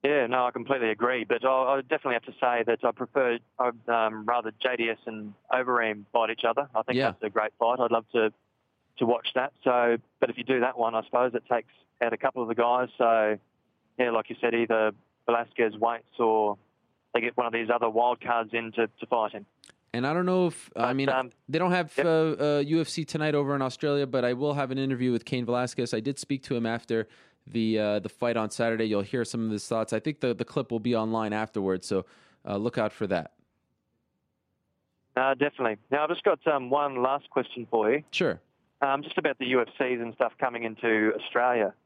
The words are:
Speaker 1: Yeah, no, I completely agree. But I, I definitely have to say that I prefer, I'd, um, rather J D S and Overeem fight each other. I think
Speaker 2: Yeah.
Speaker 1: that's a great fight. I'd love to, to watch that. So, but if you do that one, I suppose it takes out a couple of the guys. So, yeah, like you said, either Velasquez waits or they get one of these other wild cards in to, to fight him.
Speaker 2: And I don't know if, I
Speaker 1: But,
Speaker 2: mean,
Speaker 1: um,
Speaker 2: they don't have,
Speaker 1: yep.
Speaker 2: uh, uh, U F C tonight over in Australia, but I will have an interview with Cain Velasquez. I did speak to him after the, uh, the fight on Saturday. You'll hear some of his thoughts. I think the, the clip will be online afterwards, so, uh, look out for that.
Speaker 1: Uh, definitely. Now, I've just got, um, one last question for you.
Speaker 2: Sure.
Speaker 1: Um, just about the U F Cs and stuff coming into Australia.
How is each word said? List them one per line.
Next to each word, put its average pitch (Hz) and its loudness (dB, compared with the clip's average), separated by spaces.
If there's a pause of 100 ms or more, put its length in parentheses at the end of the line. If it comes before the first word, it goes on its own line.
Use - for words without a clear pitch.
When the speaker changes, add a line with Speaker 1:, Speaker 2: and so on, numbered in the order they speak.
Speaker 1:
Yeah, 139 2
no, 123 2
I 120 0
completely 120 0
agree. 117 0
But 117 -2
I, 131 4
I 131 2
definitely 135 -2
have 113 -2
to 123 -14
say 120 2
that 117 2
I 120 4
prefer, 120 0 (200)
I'd, 120 -2
um, 110 0
rather 113 -2
J 127 -2
D 117 -2
S 110 -2
and 107 -10 (180)
Overeem 120 0
fight 113 0
each 117 -6
other. 135 -2
I 110 0
think 123 -2
Speaker 2:
Yeah. 127 2
Speaker 1:
that's - -12
a 107 -2
great 107 -2
fight. 120 2
I'd 117 2
love 113 0
to, 110 2 (640)
to 123 0
watch 117 0
that. 131 -2 (100)
So, 120 2 (200)
but 123 0
if 117 -8
you 120 -8
do 127 2
that 127 0
one, 113 0
I 113 -2
suppose 123 0
it 117 -2 (100)
takes 117 -2 (320)
out 117 0
a - -6
couple 131 -2
of 113 -4
the 113 -2
guys. 120 2
So, 110 4 (600)
yeah, 123 2
like 113 -2
you 110 -8
said, 117 0
either 110 2 (340)
Velasquez 117 0
waits 117 -2
or 110 4 (560)
they 120 2
get 117 -2
one 123 0
of 113 -2
these 113 -2
other 117 2
wild 117 2
cards 117 -2
in 117 -4
to, 113 0
to - -14
fight 110 0
him. 104 -12 (480)
Speaker 2:
And 123 -2
I 151 -2
don't 180 0
know 180 2
if, - -6
I - -6
Speaker 1:
But, 123 0
Speaker 2:
mean, 135 0
Speaker 1:
um, 131 -2 (160)
Speaker 2:
they 147 -2
don't 180 2
have, 175 0
Speaker 1:
yep. 143 2
Speaker 2:
uh, - 2
uh, 147 2
U 160 0
F 156 -4
C 160 -6
tonight 151 -2
over 143 0
in 139 -2
Australia, 143 -2
but 127 0
I 123 2
will 143 -2
have 135 -2
an 131 -4
interview 127 0
with 117 -2
Cain 123 -2
Velasquez. 123 -2
I 113 0
did 131 -4
speak 135 -6
to 127 -2
him 117 0
after 113 -2 (400)
the, 110 0
uh, 104 2
the 101 -4
fight 120 -2
on 107 -2
Saturday. 113 0
You'll 107 0
hear 117 -2
some 113 -4
of 110 -2
his 104 -6
thoughts. 110 -2
I 110 -2
think 151 -6
the, 123 0
the 113 -4
clip - -4
will 117 -2
be 117 0
online 110 -2
afterwards, 98 -2
so, 95 0 (420)
uh, 101 -4
look 113 -4
out 107 -2
for 101 -6
that. 87 -2 (1800)
Speaker 1:
Uh, 135 2
definitely. 123 -2 (120)
Now, 147 2
I've 151 -2
just 170 -4
got, 170 2
um, 135 0
one 139 0
last 135 0
question 123 -4
for 110 2
you. 151 0
Speaker 2:
Sure. 120 -2 (420)
Speaker 1:
Um, 139 0
just - -6
about 151 -2
the 127 -4
U 123 2
F 113 -2
Cs 127 -2
and 117 -8
stuff 120 0
coming 120 -2
into 110 2
Australia. 120 0 (120)